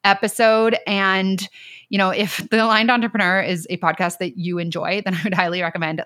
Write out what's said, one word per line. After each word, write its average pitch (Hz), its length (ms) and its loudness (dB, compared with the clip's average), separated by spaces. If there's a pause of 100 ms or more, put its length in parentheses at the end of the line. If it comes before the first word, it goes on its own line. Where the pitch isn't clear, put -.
episode. 220 720 2 (100)
And, 190 600 0 (420)
you 202 80 -2
know, 196 120 2
if 208 280 -2 (120)
The 220 140 2
Aligned 220 260 4
Entrepreneur 208 520 2
is 175 280 -4
a 175 80 -4
podcast 175 420 -2
that 180 180 -6
you 175 200 -4
enjoy, 175 460 -4
then 190 100 -2
I 165 120 -4
would 208 80 -4
highly 180 280 -2
recommend 165 440 -4